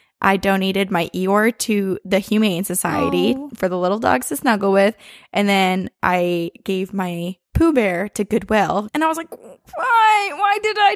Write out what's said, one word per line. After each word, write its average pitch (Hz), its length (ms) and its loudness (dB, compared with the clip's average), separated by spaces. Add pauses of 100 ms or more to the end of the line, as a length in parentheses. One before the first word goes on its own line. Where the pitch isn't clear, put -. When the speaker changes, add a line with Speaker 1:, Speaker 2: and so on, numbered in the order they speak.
(220)
Speaker 1:
I 196 160 2
donated 190 520 0
my 170 240 -2
Eeyore 208 460 2
to 196 460 -2
the 190 140 2
Humane 202 440 0
Society 180 720 0
Speaker 2:
Oh. 285 180 -12
Speaker 1:
for 190 120 -2
the 180 100 -2
little 180 220 0
dogs 247 300 0
to 285 80 -6
snuggle 208 340 0
with. 196 240 4 (380)
And 202 160 0
then 185 400 0 (120)
I 175 500 0 (120)
gave 190 300 -4
my 180 420 -6 (180)
Pooh 330 200 4
Bear 202 360 0
to - 140 -4
Goodwill. 202 720 0
And 302 80 -2
I 320 40 2
was 320 100 -2
like, 330 140 -10
"Why? 440 1040 0
Why 403 280 0
did 427 160 0
I 403 160 4